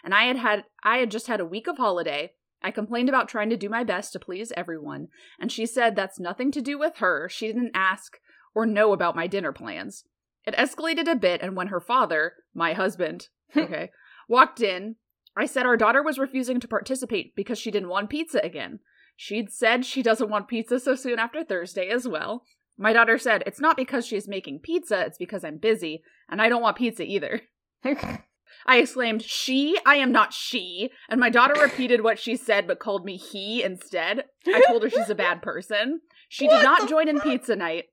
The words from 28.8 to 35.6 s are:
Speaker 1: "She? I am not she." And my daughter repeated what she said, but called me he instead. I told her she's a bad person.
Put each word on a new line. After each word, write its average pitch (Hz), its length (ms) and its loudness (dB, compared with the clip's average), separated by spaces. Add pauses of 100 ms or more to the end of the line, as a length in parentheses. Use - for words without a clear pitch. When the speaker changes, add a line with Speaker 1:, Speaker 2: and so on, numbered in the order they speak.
Speaker 1:
"She? 277 600 0
I 285 120 8
am 262 160 2
not 220 200 4
she." 190 580 -6 (180)
And 226 120 -2
my 240 100 4
daughter 269 300 6
repeated 254 420 4
what 220 180 2
she 240 160 -4
said, 202 320 2
but 185 100 -2
called 196 260 -4
me 190 120 -8
he 202 460 -6
instead. 185 600 -4 (220)
I 440 220 6
told 466 160 2
her 277 60 -2
she's 622 200 0
a 208 60 -2
bad 175 260 0
person. 214 580 -4 (280)